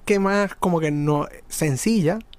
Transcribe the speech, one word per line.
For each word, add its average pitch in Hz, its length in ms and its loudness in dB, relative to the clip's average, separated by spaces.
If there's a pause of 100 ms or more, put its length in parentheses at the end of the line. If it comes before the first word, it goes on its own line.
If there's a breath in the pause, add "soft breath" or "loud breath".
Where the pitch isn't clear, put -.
que 202 140 2
más 196 360 0
como 175 260 0
que 156 100 0
no, 147 360 0 (220)
sencilla, 175 720 0 (200)